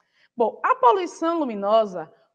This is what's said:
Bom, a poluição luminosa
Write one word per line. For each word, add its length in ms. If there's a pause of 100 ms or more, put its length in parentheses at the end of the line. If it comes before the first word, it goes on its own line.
(360)
Bom, 280
a 120
poluição 640
luminosa 720 (220)